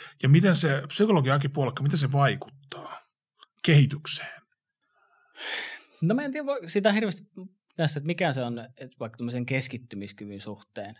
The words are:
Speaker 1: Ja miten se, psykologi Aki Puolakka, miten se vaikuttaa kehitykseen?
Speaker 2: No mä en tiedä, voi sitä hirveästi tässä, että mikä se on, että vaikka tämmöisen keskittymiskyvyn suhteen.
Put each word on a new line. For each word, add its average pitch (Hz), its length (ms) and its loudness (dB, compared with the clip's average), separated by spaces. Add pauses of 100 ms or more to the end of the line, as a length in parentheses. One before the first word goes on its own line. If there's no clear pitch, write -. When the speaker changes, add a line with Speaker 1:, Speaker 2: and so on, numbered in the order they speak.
(240)
Speaker 1:
Ja 139 60 4
miten 175 260 8
se, 143 320 2
psykologi 185 440 2
Aki 143 180 0
Puolakka, 135 340 -4
miten 147 160 0
se 139 120 -2
vaikuttaa - 880 -2 (640)
kehitykseen? - 760 2 (1600)
Speaker 2:
No 180 140 0
mä 277 60 -2
en 285 100 -6
tiedä, 294 140 -8
voi 277 140 -4 (100)
sitä 202 220 2
hirveästi 208 320 -2 (520)
tässä, 151 240 0
että 143 80 -6
mikä 170 260 0
se 127 100 -4
on, 120 160 -6
että 117 400 -16
vaikka 117 180 -10
tämmöisen 120 280 -6
keskittymiskyvyn 104 960 -6
suhteen. 104 580 -14